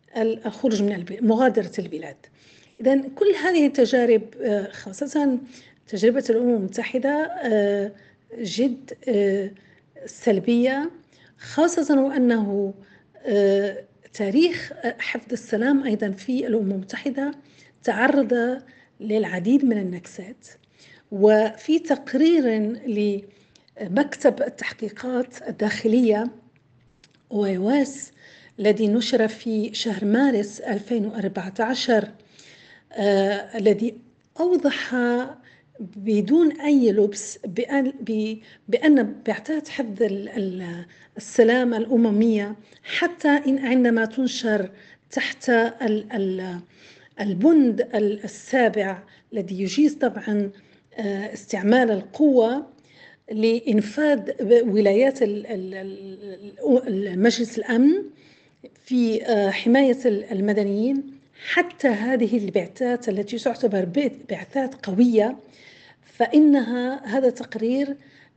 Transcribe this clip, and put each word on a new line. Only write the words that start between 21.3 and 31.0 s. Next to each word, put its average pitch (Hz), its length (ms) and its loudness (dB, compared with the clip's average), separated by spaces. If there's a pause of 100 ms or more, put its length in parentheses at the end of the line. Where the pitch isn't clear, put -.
تقرير 294 640 2 (1400)
لمكتب 247 640 0
التحقيقات - 1080 -8
الداخلية 220 800 0 (1040)
أويواس 208 800 -2 (460)
الذي 208 300 2
نشر 226 400 2
في 220 460 -6
شهر 214 300 -4
مارس 214 560 0
ألفين 214 460 -4